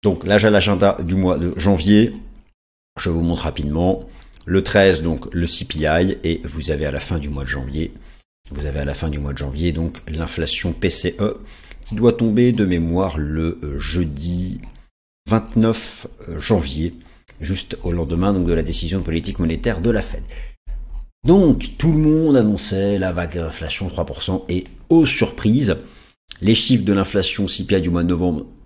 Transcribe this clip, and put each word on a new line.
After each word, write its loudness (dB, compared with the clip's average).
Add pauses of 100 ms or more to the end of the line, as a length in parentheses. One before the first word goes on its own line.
Donc 0
là, 4
j'ai 6
l'agenda 4
du -2
mois 2
de -2
janvier. 4 (880)
Je -4
vous 0
montre 0
rapidement. -2 (380)
Le 2
treize, 4
donc, -4
le -2
C -4
P -8
I, 2
et -2
vous -8
avez -2
à -4
la -6
fin -6
du -6
mois -6
de -8
janvier, -6 (580)
vous -8
avez -4
à -4
la -4
fin -6
du -4
mois -6
de -8
janvier, -2
donc, -4
l'inflation -2
P 0
C -2
E, 0 (400)
qui -10
doit 6
tomber 4
de 2
mémoire 0
le, -2
euh, -6
jeudi -4 (680)
vingt-neuf, 0 (200)
euh, -8
janvier, 0 (460)
juste -6
au -2
lendemain, 0
donc, 0
de 2
la 2
décision -2
de -4
politique -4
monétaire -2
de 0
la 2
Fed. -8 (1000)
Donc, 4
tout 2
le 4
monde 4
annonçait 2
la -2
vague -4
inflation -6
trois -4
pour -8
cent, -2
et -2 (240)
aux 6
surprises, 2 (640)
les 4
chiffres 2
de 2
l'inflation 0
C -2
P 2
I 2
du -2
mois 0
de 2
novembre 0 (200)